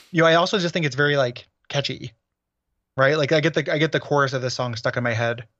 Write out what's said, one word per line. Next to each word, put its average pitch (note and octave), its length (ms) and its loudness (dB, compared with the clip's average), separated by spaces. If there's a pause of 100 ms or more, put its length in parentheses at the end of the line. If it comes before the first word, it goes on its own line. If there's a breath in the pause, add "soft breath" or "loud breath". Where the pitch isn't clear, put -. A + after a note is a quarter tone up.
(120)
you D#3+ 100 2
know, E3 60 6
I E3 60 6
also F3 260 2
just E3+ 120 -2
think E3+ 140 -2
it's B2+ 80 -4
very, D3 220 2
like, B2 320 -2 (200)
catchy, - 440 -6 (840)
right? C#3 220 4
Like, D3 140 0
I D#3 80 4
get D#3 140 0
the, D#3 200 -2
I D#3 40 0
get - 120 2
the D3+ 80 0
chorus C#3 340 0
of B2+ 100 -4
this B2 120 -4
song B2 220 -4
stuck A#2+ 200 -4
in B2 60 -4
my A#2+ 100 0
head A#2 320 -2 (160)